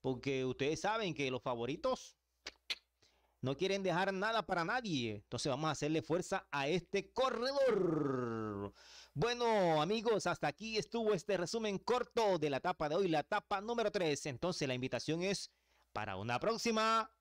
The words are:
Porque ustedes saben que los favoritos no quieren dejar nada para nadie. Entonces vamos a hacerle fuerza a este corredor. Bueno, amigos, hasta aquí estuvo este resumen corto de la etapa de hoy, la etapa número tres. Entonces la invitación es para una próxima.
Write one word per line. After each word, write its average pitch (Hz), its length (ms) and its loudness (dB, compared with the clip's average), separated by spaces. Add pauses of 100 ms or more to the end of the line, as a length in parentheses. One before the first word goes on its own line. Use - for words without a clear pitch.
Porque 131 440 -2
ustedes 139 380 -2
saben 208 320 -2
que 131 180 -2
los 123 100 -4
favoritos 135 720 -4 (1300)
no 131 160 -2
quieren 190 260 0
dejar 185 300 0
nada 208 320 0
para 175 200 0
nadie. 170 500 -2
Entonces 113 340 -6
vamos 147 200 0
a 147 40 0
hacerle 151 300 0
fuerza 180 480 -2
a 143 180 -2
este 175 440 -2
corredor. 156 1600 0 (420)
Bueno, 214 680 4
amigos, 208 440 2
hasta 165 200 -2
aquí 220 300 -4
estuvo 220 360 0
este 196 240 0
resumen 196 420 -2
corto 226 600 2
de 151 120 2
la 135 80 0
etapa 165 300 -2
de 147 60 -2
hoy, 190 140 4
la 156 120 4
etapa 202 400 -2
número 226 300 0
tres. 160 360 0
Entonces 151 420 -2
la 127 60 0
invitación 127 480 -2
es 190 280 -2 (420)
para 101 240 -4
una 117 220 -2
próxima. 220 720 2 (100)